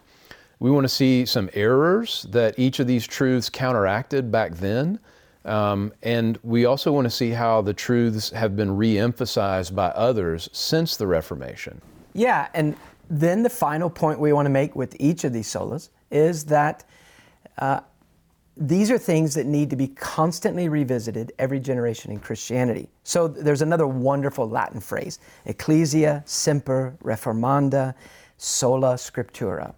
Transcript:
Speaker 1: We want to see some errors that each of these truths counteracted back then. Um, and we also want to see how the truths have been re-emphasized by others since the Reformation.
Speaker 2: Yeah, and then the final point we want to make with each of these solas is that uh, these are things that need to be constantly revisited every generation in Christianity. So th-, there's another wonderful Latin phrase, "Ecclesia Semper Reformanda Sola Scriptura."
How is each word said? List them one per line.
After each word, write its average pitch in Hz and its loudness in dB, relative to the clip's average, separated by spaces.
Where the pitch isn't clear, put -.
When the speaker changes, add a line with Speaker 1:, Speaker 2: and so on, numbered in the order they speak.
Speaker 1:
We 123 2
want 139 4
to 127 0
see 127 2
some 104 -2
errors 147 2
that 110 2
each 131 2
of 131 2
these 123 0
truths 127 0
counteracted 123 0
back 104 0
then. 120 -2
Um, 104 0
and 117 0
we 117 2
also 139 2
want 139 2
to 117 0
see 117 -2
how 113 2
the 101 0
truths 117 0
have 110 -2
been 101 0
re-emphasized 104 0
by 95 0
others 92 0
since - -2
the 104 -2
Reformation. 78 -4
Speaker 2:
Yeah, 208 2
and 151 0
then 170 2
the 240 2
final 156 -2
point 156 0
we 147 4
want 147 4
to 143 2
make 139 2
with 131 -6
each 165 2
of 135 0
these 113 -4
solas 104 -6
is 156 2
that 151 0
uh, 135 -2
these 175 2
are 240 2
things 160 2
that 139 -2
need 147 0
to 139 -4
be 135 -2
constantly 170 -2
revisited 120 -2
every 135 -2
generation 120 -4
in 104 -10
Christianity. 117 -4
So 170 0
th-, 147 -10
there's 147 2
another 160 2
wonderful 135 0
Latin 113 -4
phrase, - -8
"Ecclesia 151 2
Semper 135 -2
Reformanda 131 0
Sola 131 0
Scriptura." 101 -8